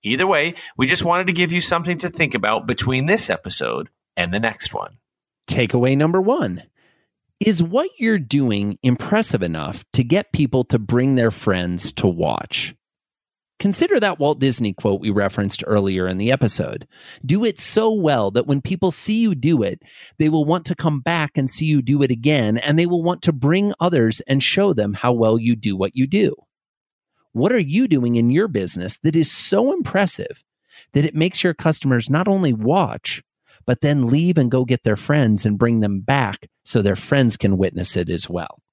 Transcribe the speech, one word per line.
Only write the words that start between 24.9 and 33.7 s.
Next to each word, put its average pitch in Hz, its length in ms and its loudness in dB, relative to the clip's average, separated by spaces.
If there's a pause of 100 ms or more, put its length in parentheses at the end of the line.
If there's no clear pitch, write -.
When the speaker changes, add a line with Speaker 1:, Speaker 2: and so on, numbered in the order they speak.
Speaker 2:
how 123 180 0
well 113 260 2
you 117 160 2
do 104 200 -2
what 95 200 -4
you 131 120 0
do. 196 280 0 (1000)
What 139 180 2
are 247 80 4
you 185 280 0
doing 123 280 2
in 117 140 2
your 180 180 2
business 92 560 -6
that 156 120 0
is 160 160 2
so 226 400 0
impressive - 720 -4 (500)
that 143 120 2
it 151 100 -4
makes 165 280 0
your 175 100 2
customers 131 560 0
not 170 180 0
only 185 260 2
watch, 127 720 -2 (440)
but 123 140 0